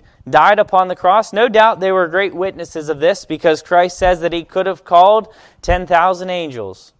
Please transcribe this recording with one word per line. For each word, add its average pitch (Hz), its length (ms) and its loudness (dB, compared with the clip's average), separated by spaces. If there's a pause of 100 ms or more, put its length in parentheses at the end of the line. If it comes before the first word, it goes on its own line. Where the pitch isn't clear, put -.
(280)
died 170 300 4
upon 185 300 0
the 180 60 -6
cross, 196 380 0
no 233 160 0
doubt 214 320 2
they 190 100 0
were 185 160 0
great 185 280 -4
witnesses 175 540 -10
of 147 120 -6
this, 165 240 0
because 156 380 -2
Christ 175 360 0
says 180 220 0
that 165 120 -4
he 165 120 -8
could 190 220 -4
have 185 180 -8
called 196 480 2 (300)
ten 180 240 -4
thousand 180 420 0
angels. 131 720 -10